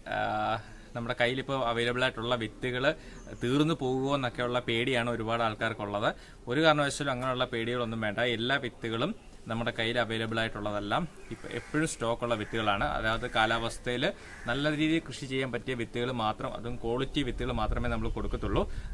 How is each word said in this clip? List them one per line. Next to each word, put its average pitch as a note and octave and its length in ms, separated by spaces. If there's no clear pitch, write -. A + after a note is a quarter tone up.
ആ, G#2+ 120
നമ്മുടെ A#2+ 260
കയ്യിലിപ്പോൾ B2+ 440
available A#2+ 380
ആയിട്ടുള്ള B2 320
വിത്തുകൾ B2 600
തീർന്നു D3 380
പോകുമോ C3 340
എന്നൊക്കെയുള്ള B2 440
പേടിയാണ് A#2+ 500
ഒരുപാട് A#2 340
ആൾക്കാർക്കുള്ളത്. A2 720
ഒരു C#3 160
കാരണവശാലും D3 480
അങ്ങനെയുള്ള B2+ 340
പേടികളൊന്നും A#2 560
വേണ്ട. G#2+ 180
എല്ലാ A#2+ 360
വിത്തുകളും B2 600
നമ്മുടെ A2+ 320
കയ്യിൽ A#2 200
available A2+ 400
ആയിട്ടുള്ളതെല്ലാം G#2+ 680
ഇപ്പം - 180
എപ്പോഴും D#3 380
സ്റ്റോക്കുള്ള A#2+ 480
വിത്തുകളാണ്. G#2+ 480
അതായത് A2+ 480
കാലാവസ്ഥയിൽ A#2 840
നല്ല C#3+ 280
രീതിയിൽ D#3 320
കൃഷി C3+ 180
ചെയ്യാൻ C3 260
പറ്റിയ A#2+ 220
വിത്തുകൾ A#2+ 380
മാത്രം, A#2 420
അതും A#2+ 220
ക്വാളിറ്റി B2+ 480
വിത്തുകൾ B2 280
മാത്രമേ A#2 380
നമ്മൾ A2+ 200
കൊടുക്കത്തുള്ളൂ. A2 600